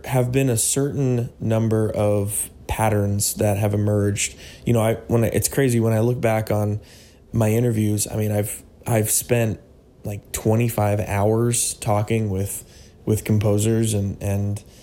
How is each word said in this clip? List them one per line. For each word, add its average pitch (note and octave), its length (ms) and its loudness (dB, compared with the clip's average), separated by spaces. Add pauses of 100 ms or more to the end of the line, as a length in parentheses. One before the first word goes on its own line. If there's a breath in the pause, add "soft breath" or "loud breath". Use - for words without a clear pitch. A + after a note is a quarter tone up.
have B2 260 0
been C3+ 160 2
a A#2 80 2
certain C3+ 720 0 (100)
number A2 520 0
of G#2 580 0 (180)
patterns G2+ 680 0
that G#2 220 0
have G#2 180 0
emerged. G#2 640 0 (280 loud breath)
You A#2+ 80 2
know, A2+ 80 4
I, A2+ 140 2 (140)
when A2+ 160 2
I, - 40 2
it's - 200 0
crazy B2+ 320 2
when A2+ 120 2
I A2 60 2
look A#2+ 220 0
back A2 320 0
on G#2 260 -2 (540 loud breath)
my A2 180 2
interviews, A2 560 2
I - 80 -8
mean, G#2+ 160 -2
I've, G#2 320 -2 (240)
I've - 240 2
spent, A#2 480 0 (460)
like, G#2 260 -10
twenty-five A2 680 0
hours A2 760 0
talking G#2+ 560 -2
with, F#2+ 340 -4 (400 loud breath)
with G#2+ 200 0
composers G#2+ 680 2
and, G2 300 -2
and G2+ 400 -4 (200 loud breath)